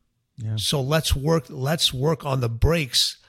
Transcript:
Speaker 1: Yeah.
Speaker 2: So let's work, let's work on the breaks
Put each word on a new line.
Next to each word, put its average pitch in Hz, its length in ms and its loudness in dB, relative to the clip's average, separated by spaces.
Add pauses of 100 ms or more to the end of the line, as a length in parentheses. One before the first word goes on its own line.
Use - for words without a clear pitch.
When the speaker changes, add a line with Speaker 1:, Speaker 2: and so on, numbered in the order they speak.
(380)
Speaker 1:
Yeah. 110 200 -4
Speaker 2:
So 139 240 0
let's 151 340 0
work, 151 340 0
let's 147 440 -2
work 147 320 -2
on 135 160 0
the 117 80 0
breaks 139 680 2 (120)